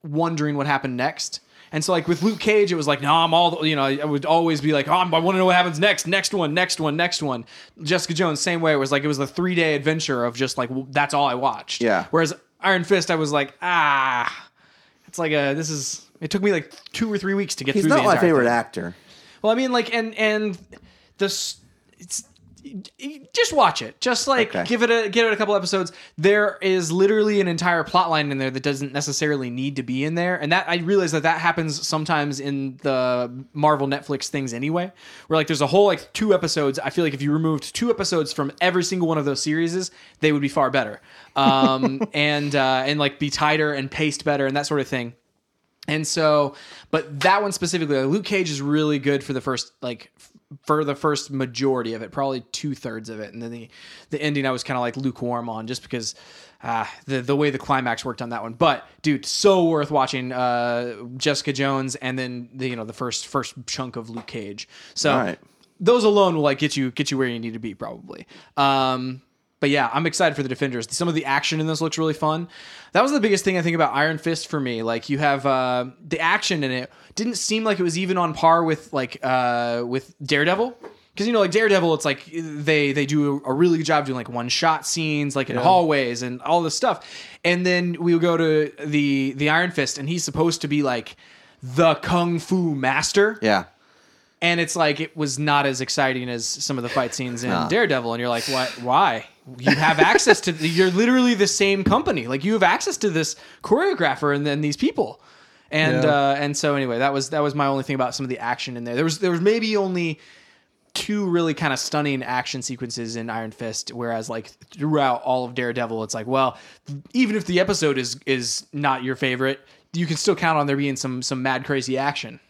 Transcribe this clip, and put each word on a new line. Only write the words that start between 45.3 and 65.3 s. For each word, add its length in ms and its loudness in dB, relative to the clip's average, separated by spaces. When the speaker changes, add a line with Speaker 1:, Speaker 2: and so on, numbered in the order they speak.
Speaker 1:
And 200 -2
so, 480 2
but 300 -4
that 240 4
one 80 -2
specifically, 460 -2
like, 100 2
Luke 180 0
Cage 240 0
is 100 -6
really 380 2
good 260 0
for 100 -6
the 80 -4
first, 300 -4
like, 340 -10
f-, 140 -20
for 200 2
the 120 -2
first 340 -2
majority 640 -2
of 80 -8
it, 100 -12
probably 300 -4
two 220 -6
thirds 360 -10
of 100 -12
it. 140 -12
And 100 -12
then 80 -10
the, 180 -16
the 100 -6
ending 280 0
I 40 2
was 120 -4
kinda, 160 -4
like, 180 -4
lukewarm 500 -4
on 200 -8
just 160 -10
because, 320 -8
uh, 220 -2
the, 160 -2
the 140 0
way 160 2
the 80 -4
climax 440 -2
worked 200 -8
on 60 -10
that 120 -6
one. 120 -10
But 340 2
dude, 240 -2
so 380 4
worth 260 2
watching, 400 0
uh, 640 -2
Jessica 360 -2
Jones 440 -2
and 200 -6
then 380 -8
the, 120 -6
you 80 -4
know, 100 -8
the 80 -12
first, 340 -6
first 260 -4
chunk 280 -8
of 140 -10
Luke 160 -10
Cage. 420 -12
So 180 2
Speaker 2:
All 60 4
right. 180 -4